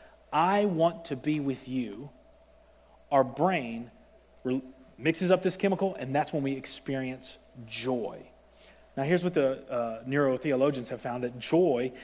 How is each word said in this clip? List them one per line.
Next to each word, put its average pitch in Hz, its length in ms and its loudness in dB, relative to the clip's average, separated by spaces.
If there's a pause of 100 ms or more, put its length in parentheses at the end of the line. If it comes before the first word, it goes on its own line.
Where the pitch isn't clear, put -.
(320)
"I 185 320 4
want 170 420 2
to 143 100 -4
be 151 240 0
with 135 280 -2
you," 123 420 -4 (1000)
our 139 120 8
brain 120 680 0 (520)
re-, 131 200 0 (360)
mixes 165 320 2
up 180 120 6
this 185 140 0
chemical, 196 380 0
and 135 200 -4
that's 147 180 0
when 147 100 -2
we 135 100 -2
experience 131 880 -8 (280)
joy. 113 520 -4 (800)
Now, 135 80 0
here's 170 200 2
what 175 100 -2
the, 135 240 2 (120)
uh, 117 340 -4
neurotheologians 135 840 2
have 120 120 -8
found, 123 240 -4
that 123 140 -6
joy 131 540 2 (100)